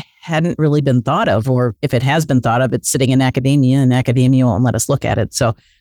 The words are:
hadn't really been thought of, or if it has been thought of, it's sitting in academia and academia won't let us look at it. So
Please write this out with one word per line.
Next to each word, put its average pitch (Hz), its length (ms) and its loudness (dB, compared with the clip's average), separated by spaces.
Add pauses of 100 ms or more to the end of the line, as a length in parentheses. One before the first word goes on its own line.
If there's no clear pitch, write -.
(220)
hadn't 165 360 -4
really 147 220 2
been 127 220 2
thought 180 260 -2
of, 113 220 0
or 123 320 0
if 143 100 -4
it 120 100 0
has 156 220 0
been 135 160 0
thought 120 220 0
of, 123 100 -2
it's 120 160 -4
sitting 131 220 0
in 131 100 2
academia 131 600 2
and 127 120 2
academia 127 540 2
won't 117 180 0
let 120 100 0
us 113 140 -4
look - 160 -2
at 110 140 -2
it. 107 160 -4
So 117 200 -2 (260)